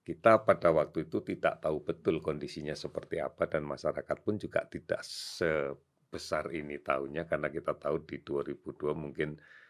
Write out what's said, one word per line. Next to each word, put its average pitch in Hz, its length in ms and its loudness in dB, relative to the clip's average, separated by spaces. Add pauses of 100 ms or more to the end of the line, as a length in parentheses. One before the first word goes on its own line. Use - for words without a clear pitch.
Kita 110 420 6
pada 87 300 6
waktu 78 340 2
itu - 160 -2
tidak - 380 0
tahu 78 180 0
betul 82 400 0
kondisinya 76 540 -4
seperti - 480 -6
apa 73 260 -2
dan 76 160 -2
masyarakat 71 560 -2
pun 107 160 0
juga - 320 -2
tidak - 380 -6
sebesar - 1500 -4
ini 73 320 -6
tahunya 71 460 -2
karena 76 180 0
kita 73 300 -2
tahu 76 260 -2
di 73 160 -10
dua 71 240 -4
ribu 73 320 -8
dua 73 160 -2
mungkin, 76 480 -4 (300)